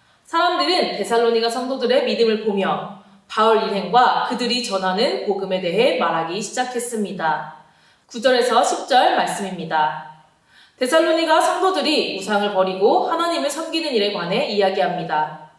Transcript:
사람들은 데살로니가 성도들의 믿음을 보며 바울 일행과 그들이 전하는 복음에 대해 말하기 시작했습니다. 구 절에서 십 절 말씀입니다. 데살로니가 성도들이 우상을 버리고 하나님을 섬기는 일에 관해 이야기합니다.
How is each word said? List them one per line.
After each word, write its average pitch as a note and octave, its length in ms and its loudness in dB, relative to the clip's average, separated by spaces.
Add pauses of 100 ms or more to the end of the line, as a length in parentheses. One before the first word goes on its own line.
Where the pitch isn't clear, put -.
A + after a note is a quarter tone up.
(240)
사람들은 E4+ 720 0
데살로니가 A#3 520 2
성도들의 B3+ 560 0
믿음을 A3 400 0
보며 F#3 600 -4 (240)
바울 A3 360 4
일행과 G3+ 640 2
그들이 A#3+ 340 -2
전하는 F#3+ 640 -2
복음에 F#3 340 -2
대해 F#3 380 2
말하기 E3 420 -2
시작했습니다. G3+ 1120 -4 (520)
구 A#3+ 140 -12
절에서 B3 420 4
십 - 260 -2
절 B3+ 280 4
말씀입니다. E3 960 -2 (640)
데살로니가 D#4+ 640 4
성도들이 D#4 800 0
우상을 G3+ 340 -2
버리고 F#3+ 560 2
하나님을 E4 400 -2
섬기는 D#4+ 440 -4
일에 G#3 200 0
관해 G3 380 -2
이야기합니다. F3 1080 -2